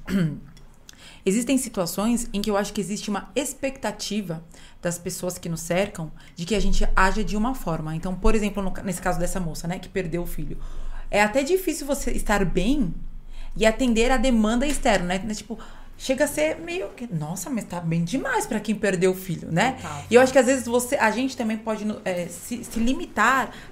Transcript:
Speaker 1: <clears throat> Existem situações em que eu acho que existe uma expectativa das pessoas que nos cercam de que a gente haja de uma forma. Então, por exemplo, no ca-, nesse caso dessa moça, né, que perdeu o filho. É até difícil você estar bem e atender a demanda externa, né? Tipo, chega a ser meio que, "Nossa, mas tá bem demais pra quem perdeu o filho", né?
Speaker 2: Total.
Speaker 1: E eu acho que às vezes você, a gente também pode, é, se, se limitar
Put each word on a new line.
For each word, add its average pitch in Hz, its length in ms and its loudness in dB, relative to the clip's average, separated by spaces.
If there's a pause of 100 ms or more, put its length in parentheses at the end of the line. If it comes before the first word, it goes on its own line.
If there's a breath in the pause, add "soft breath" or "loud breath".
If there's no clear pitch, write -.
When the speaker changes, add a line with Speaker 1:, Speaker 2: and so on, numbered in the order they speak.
Speaker 1:
<clears throat> 180 320 0 (840 loud breath)
Existem 240 320 2
situações 226 760 -2
em 202 100 -2
que 214 100 -2
eu 196 60 2
acho 202 140 -2
que - 80 -4
existe 202 300 -4
uma 190 260 -4
expectativa 214 1080 -4 (380 loud breath)
das 170 180 -4
pessoas 180 400 -6
que 175 100 -8
nos 165 120 -4
cercam 175 500 -2 (240 loud breath)
de 170 100 -6
que 220 80 -2
a 202 60 2
gente 196 360 8
haja 190 280 6
de 175 120 0
uma 233 200 2
forma. 156 400 -4
Então, 175 200 -4
por 220 200 6
exemplo, 202 260 0
no 190 100 -2
ca-, - 120 -6
nesse 180 180 -4
caso 170 180 0
dessa 180 200 0
moça, 165 280 -4
né, 170 120 -4
que - 100 -14
perdeu 175 320 -4
o - 60 -4
filho. - 320 -4 (500 loud breath)
É 202 140 4
até 214 200 2
difícil 330 440 0
você 269 240 0
estar 202 340 2
bem 185 480 2 (640 loud breath)
e 220 100 2
atender 226 460 4
a 262 60 4
demanda 240 500 4
externa, 190 500 2
né? 214 160 -4
Tipo, 214 240 -10 (400 loud breath)
chega 269 280 0
a - 20 -2
ser 302 320 -2
meio 339 300 -6
que, 240 220 -12
"Nossa, 160 380 -6
mas 226 140 -4
tá 175 160 -8
bem 170 240 0
demais 349 420 -2
pra 220 140 -2
quem 208 160 -2
perdeu 185 360 2
o 185 40 0
filho", 165 360 -8
né? 208 220 2
Speaker 2:
Total. 147 380 -10
Speaker 1:
E 220 40 6
eu 240 60 12
acho 262 120 4
que 277 60 10
às 240 60 6
vezes 254 200 2
você, 240 300 0
a 220 160 4
gente 262 260 -2
também 220 200 -2
pode, 214 280 -4 (180)
é, 180 240 -2
se, 240 360 -10
se - 160 -6
limitar 240 720 2 (200 loud breath)